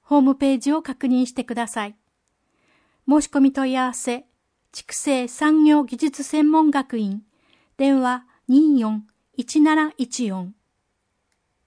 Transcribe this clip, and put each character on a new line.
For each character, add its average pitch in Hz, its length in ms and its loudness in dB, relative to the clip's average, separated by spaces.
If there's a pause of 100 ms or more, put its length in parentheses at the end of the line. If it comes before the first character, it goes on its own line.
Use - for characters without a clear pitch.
ホ 294 180 0
ー - 20 4
ム 262 140 2
ペ 269 200 0
ー 233 40 -2
ジ 285 140 -2
を 320 80 -2
確 277 260 -8
認 254 180 0
し 247 80 -10
て 247 100 -6
く 240 120 -10
だ 233 120 -6
さ 214 180 -8
い。 208 100 -14 (1120)
申 294 120 4
し - 60 -4
込 285 120 -2
み 269 140 4
問 269 180 -4
い 262 60 -2
合 254 80 -2
わ 247 80 -6
せ、 247 320 -8 (460)
筑 - 220 -18
西 254 340 -4
産 302 360 2
業 302 200 4
技 240 140 -10
術 285 260 -4
専 302 280 0
門 311 200 4
学 269 260 -4
院、 208 260 -6 (540)
電 269 240 2
話 247 240 -4 (220)
二 285 320 4
四 214 240 -4 (300)
一 302 280 -2
七 311 360 2
一 247 300 -6
四。 190 260 -8 (1120)